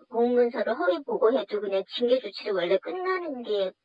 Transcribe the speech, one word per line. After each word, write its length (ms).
공문서를 680
허위 260
보고해도 560
그냥 240
징계 240
조치를 340
원래 240
끝나는 680
게 280